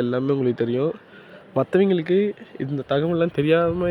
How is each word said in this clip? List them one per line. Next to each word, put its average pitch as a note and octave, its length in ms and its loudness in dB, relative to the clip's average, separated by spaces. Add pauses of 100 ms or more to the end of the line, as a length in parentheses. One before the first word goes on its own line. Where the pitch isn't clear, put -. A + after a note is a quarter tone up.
எல்லாமே B2+ 320 0
உங்களுக்கு B2 280 0
தெரியும். B2+ 280 -2 (640)
மத்தவங்களுக்கு F3+ 600 2 (460)
இந்த C3+ 260 -4
தகவல்லாம் E3 480 0
தெரியாம E3+ 520 0